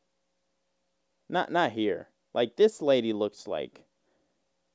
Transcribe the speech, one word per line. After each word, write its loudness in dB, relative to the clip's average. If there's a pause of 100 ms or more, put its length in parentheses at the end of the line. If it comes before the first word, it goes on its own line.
(1300)
Not, -4
not 0
here. -2 (240)
Like, -2
this 4
lady 2
looks -4
like, -8 (920)